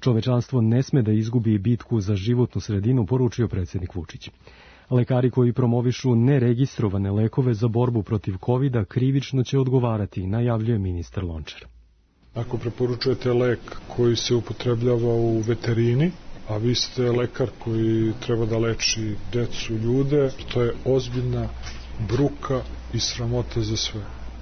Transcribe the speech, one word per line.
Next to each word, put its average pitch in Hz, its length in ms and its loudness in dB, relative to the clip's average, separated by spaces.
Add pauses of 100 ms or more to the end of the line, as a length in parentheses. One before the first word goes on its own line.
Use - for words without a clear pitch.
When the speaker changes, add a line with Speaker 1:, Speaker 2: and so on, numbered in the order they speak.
Speaker 1:
„Čovečanstvo 120 600 2
ne 113 220 4
sme 135 200 2
da 107 100 2
izgubi 110 460 2
bitku 113 420 0
za 98 140 0
životnu 113 460 0
sredinu”, 110 460 0
poručio 123 420 0
predsjednik 90 460 -6
Vučić. - 360 -12 (600)
Lekari 123 400 2
koji 120 220 4
promovišu 123 640 2
neregistrovane 117 960 2
lekove 113 440 2
za 110 140 0
borbu 120 340 2
protiv 98 360 -2
kovida 123 460 0
krivično 131 580 0
će 135 160 0
odgovarati, 120 680 0
najavljuje 113 520 0
ministar 92 460 -4
Lončar. 80 400 -10 (680)
Speaker 2:
Ako 120 240 -4
preporučujete 123 760 0
lek 120 280 2 (360)
koji 120 200 4
se - 180 0
upotrebljava 120 800 0
u 113 260 2
veterini, 120 680 2 (380)
a 107 80 -2
vi 117 180 2
ste - 280 -2
lekar 120 460 0 (100)
koji 113 540 2 (140)
treba 117 200 0
da 113 120 0
leči 110 560 0 (180)
decu, 117 420 -2
ljude, 135 560 2 (220)
to 123 100 2
je 117 100 2 (120)
ozbiljna 123 640 0 (600)
bruka 131 520 0 (340)
i 120 40 0
sramota 120 640 -2
za 110 160 -2
sve. - 240 -6 (420)